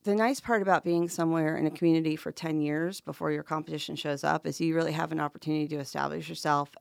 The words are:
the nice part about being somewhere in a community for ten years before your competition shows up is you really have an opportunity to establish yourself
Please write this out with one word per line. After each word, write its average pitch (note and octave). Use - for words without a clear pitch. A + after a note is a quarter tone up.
the G3+
nice A#3
part A3+
about F#3+
being E3+
somewhere E3
in D#3
a D#3
community D#3+
for D#3
ten D#3+
years D#3
before D#3
your D3+
competition D#3
shows C#3+
up D#3+
is D3+
you E3
really D#3+
have D#3+
an D#3+
opportunity D3+
to D#3
establish D3
yourself D3